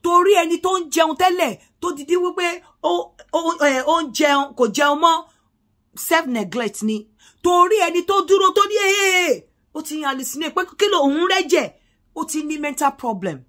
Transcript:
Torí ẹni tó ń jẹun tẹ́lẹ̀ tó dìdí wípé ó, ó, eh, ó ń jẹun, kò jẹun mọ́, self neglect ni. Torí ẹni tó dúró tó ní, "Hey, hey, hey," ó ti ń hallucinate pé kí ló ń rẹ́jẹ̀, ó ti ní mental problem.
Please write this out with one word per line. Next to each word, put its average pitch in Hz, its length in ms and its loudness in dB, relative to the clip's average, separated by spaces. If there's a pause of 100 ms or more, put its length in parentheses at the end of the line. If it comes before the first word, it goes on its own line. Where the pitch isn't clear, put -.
Torí 359 300 4
ẹni 339 280 2
tó 370 100 0
ń 349 180 -4
jẹun 320 260 0
tẹ́lẹ̀ 359 360 0 (260)
tó 339 140 -6
dìdí 285 240 -4
wípé 359 300 -2 (320)
ó, 349 340 -4 (140)
ó, 330 140 -2 (200)
eh, 269 240 2
ó 320 140 2
ń 320 160 -4
jẹun, 285 420 0
kò 254 160 2
jẹun 294 280 0
mọ́, 330 160 4 (800)
self 330 300 0
neglect 220 560 -6
ni. 214 140 -2 (480)
Torí 359 340 4
ẹni 349 240 0
tó 392 120 -2 (100)
dúró 392 300 4
tó 403 100 4
ní, 415 100 -2
"Hey, 403 200 2
hey, 392 240 2
hey," 311 180 0 (380)
ó 311 80 -10
ti 302 140 -12
ń 311 80 -8
hallucinate 269 500 -6
pé 370 80 -2 (140)
kí 415 120 0
ló 381 180 2
ń 320 220 2
rẹ́jẹ̀, 359 440 0 (440)
ó 311 80 -8
ti 311 180 -6
ní 302 160 -6
mental 294 340 -2
problem. 185 560 -8